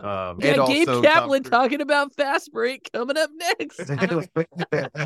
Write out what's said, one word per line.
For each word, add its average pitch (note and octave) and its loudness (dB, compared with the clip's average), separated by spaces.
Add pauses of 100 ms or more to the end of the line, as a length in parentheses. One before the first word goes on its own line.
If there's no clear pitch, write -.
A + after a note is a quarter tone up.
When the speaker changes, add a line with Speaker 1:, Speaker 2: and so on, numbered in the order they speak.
Speaker 1:
Yeah. G2 -4
Speaker 2:
Um, F2 -10
Speaker 3:
Yeah, - 0
Speaker 2:
and C#3 4
Speaker 3:
Gabe D4 2
Speaker 2:
also - 2
Tom - 6
Speaker 3:
Kaplan D4 4
Speaker 2:
Cruise. C3 -14
Speaker 3:
talking B3+ 2
about C#4+ 0
Fast D4 -2
Break B3 -4
coming B3 -4
up D#4 0
next. E4 -6
Speaker 2:
<laughs> E3 -4 (100)